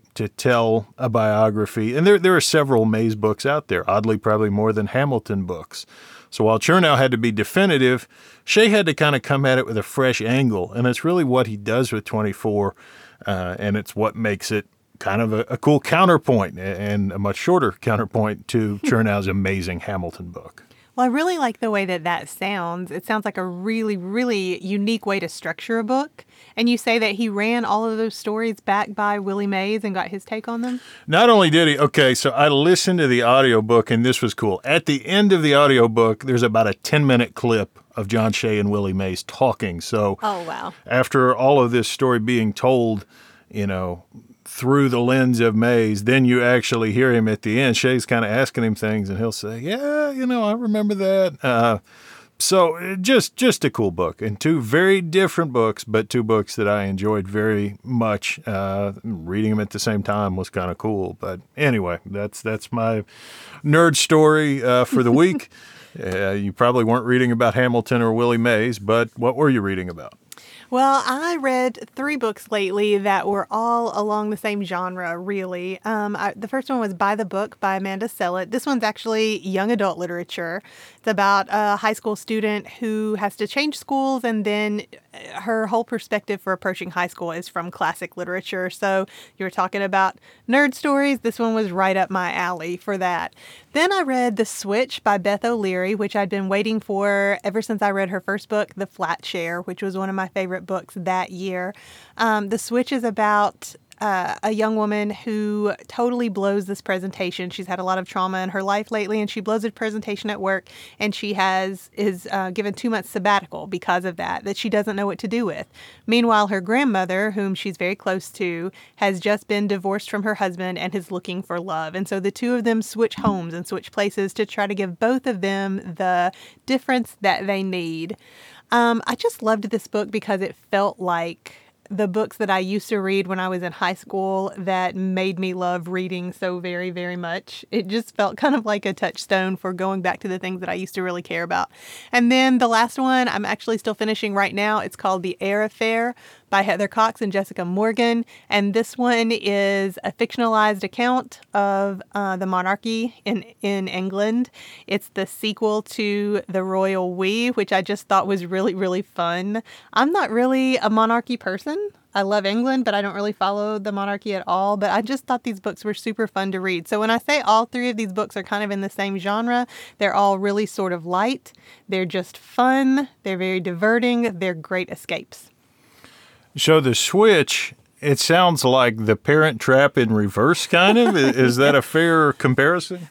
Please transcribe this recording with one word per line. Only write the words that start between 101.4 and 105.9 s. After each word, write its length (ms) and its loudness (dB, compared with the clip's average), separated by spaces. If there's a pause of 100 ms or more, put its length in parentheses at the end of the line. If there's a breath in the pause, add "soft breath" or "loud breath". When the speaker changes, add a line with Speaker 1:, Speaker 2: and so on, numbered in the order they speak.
Speaker 2:
Um, 300 0
The 100 -2
Switch 360 -2
is 100 -2
about, 720 0 (240)
uh, 440 -2
a 80 0
young 240 0
woman 340 0
who 640 -2 (140)
totally 420 -2